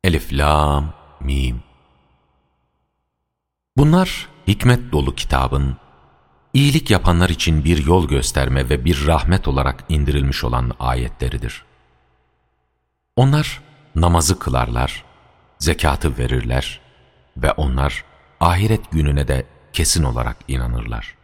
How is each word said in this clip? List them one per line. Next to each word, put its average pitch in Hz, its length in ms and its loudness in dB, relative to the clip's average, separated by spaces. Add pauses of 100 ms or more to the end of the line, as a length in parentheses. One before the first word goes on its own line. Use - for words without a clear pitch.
Elif, 80 280 0
Lam, 73 600 2 (280)
Mim. 65 420 -2 (2250)
Bunlar 160 520 2 (200)
hikmet 120 440 2
dolu 67 220 0
kitabın, 65 640 -2 (760)
iyilik 143 380 2
yapanlar 90 380 4
için 78 360 0
bir 76 220 2
yol 85 220 4
gösterme 65 600 -2
ve 65 160 -2
bir 71 220 0
rahmet 80 420 2
olarak 67 400 -2
indirilmiş 71 560 0
olan 62 360 -2
ayetleridir. 62 840 -6 (1500)
Onlar 139 460 2 (320)
namazı 85 440 2
kılarlar, 62 680 -2 (540)
zekatı 71 600 -2
verirler 62 640 -4 (560)
ve - 160 0
onlar 69 520 -2 (360)
ahiret 98 500 0
gününe 71 380 0
de 65 180 -2 (260)
kesin - 300 0
olarak 60 340 -4 (120)
inanırlar. 58 760 -6